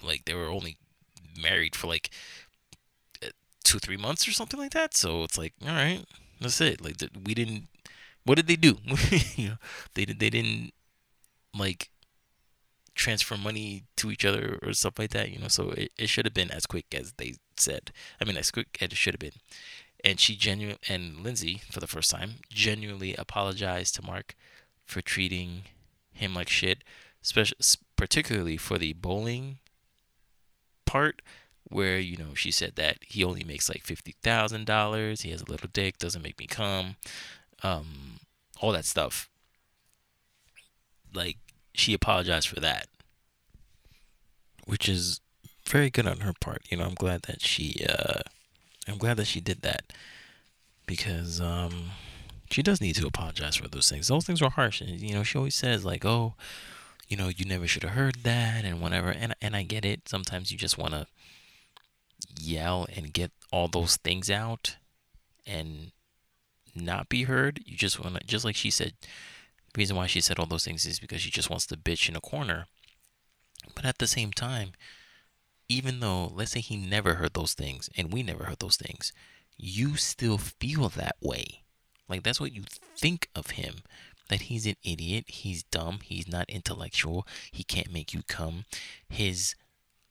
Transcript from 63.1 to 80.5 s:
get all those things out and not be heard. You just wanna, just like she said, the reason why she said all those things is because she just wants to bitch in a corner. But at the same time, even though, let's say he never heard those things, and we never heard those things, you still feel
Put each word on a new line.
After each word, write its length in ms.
get 200
all 160
those 280
things 340
out 460
and 460
not 360
be 140
heard. 420
You 100
just 260
wanna, 240
just 200
like 100
she 140
said, 240
the 60
reason 160
why 100
she 140
said 180
all 80
those 180
things 220
is 140
because 220
she 80
just 200
wants 180
to 80
bitch 320
in 80
a 40
corner. 460
But 120
at 120
the 80
same 260
time, 400
even 320
though, 340
let's 180
say 80
he 160
never 380
heard 200
those 200
things, 420
and 160
we 100
never 220
heard 160
those 160
things, 360
you 400
still 420
feel 520